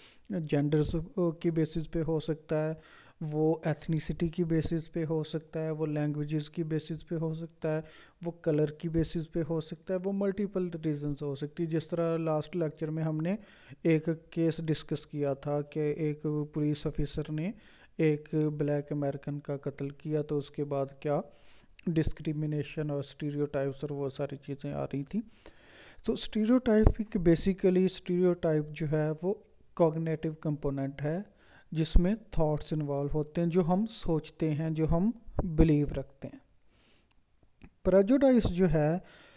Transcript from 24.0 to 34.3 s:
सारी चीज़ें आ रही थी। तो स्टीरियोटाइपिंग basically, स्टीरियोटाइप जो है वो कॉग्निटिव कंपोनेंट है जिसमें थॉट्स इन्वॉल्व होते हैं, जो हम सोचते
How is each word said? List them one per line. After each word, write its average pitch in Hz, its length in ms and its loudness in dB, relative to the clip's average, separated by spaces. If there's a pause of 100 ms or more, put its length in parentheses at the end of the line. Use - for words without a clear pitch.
सारी 139 280 -6
चीज़ें 143 360 -8
आ 143 100 -4
रही 139 200 -4
थी। 202 200 -4 (840)
तो 233 100 2
स्टीरियोटाइपिंग 220 1080 4
basically, 185 640 4
स्टीरियोटाइप 175 760 2
जो 151 220 -6
है 156 240 0
वो 180 340 -4 (300)
कॉग्निटिव 160 680 0
कंपोनेंट 143 580 -2
है 160 320 -4 (400)
जिसमें 175 420 6 (220)
थॉट्स 151 360 0
इन्वॉल्व 143 380 -2
होते 151 300 -2
हैं, 170 80 2
जो 175 120 4
हम 185 240 2
सोचते 160 640 -2